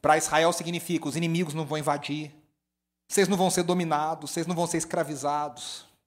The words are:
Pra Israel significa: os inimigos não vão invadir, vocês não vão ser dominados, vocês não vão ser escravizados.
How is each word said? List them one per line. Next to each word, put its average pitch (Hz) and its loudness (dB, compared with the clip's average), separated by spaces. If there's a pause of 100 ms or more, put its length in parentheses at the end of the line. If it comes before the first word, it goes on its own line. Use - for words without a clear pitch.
Pra 151 6
Israel 160 4
significa: 165 -2
os 135 -4
inimigos 165 0
não 156 -4
vão 151 -2
invadir, 147 -2 (720)
vocês 196 4
não 196 2
vão 185 4
ser 180 0
dominados, 160 0
vocês 165 -4
não 180 -2
vão 165 0
ser 165 -2
escravizados. 147 -4 (200)